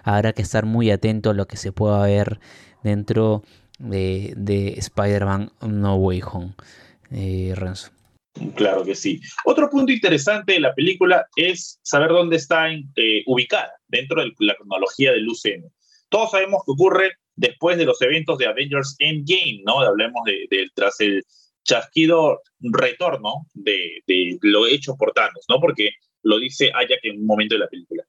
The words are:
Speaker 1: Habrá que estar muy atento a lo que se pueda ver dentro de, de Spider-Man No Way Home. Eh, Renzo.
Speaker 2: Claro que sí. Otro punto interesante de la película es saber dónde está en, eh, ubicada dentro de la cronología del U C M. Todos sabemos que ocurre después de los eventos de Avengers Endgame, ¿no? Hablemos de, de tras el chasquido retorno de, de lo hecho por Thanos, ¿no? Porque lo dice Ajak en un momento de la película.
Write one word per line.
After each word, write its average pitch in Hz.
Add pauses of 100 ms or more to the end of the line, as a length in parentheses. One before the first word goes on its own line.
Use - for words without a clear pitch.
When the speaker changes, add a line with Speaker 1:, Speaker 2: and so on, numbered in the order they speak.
Speaker 1:
Habrá 104
que -
estar 107
muy 113
atento 110
a 104
lo 98
que -
se 98
pueda 104
ver 101 (420)
dentro 107 (340)
de, 98
de 101 (100)
Spider-Man 101
No 101
Way 92 (100)
Home. 92 (560)
Eh, 92
Renzo. 92 (640)
Speaker 2:
Claro 95
que 95
sí. - (240)
Otro 294
punto 277
interesante 196
de 175
la 139
película 180 (100)
es 175
saber 151
dónde 170
está 160
en, 147
eh, 110
ubicada 123 (180)
dentro 135
de 117
la 101
cronología 98
del 110
U 113
C 101
M. 85 (400)
Todos 214
sabemos 190
que 139
ocurre 185 (180)
después 165
de 170
los -
eventos 156
de -
Avengers 139
Endgame, 151
¿no? 135
Hablemos 117
de, 98
de 95
tras 101
el 98 (420)
chasquido 160 (200)
retorno 120
de, 95
de 90
lo 104
hecho 135
por 131
Thanos, 104
¿no? 127
Porque 117 (320)
lo 107
dice 131
Ajak 123
en 104
un 107
momento 107
de -
la 98
película. -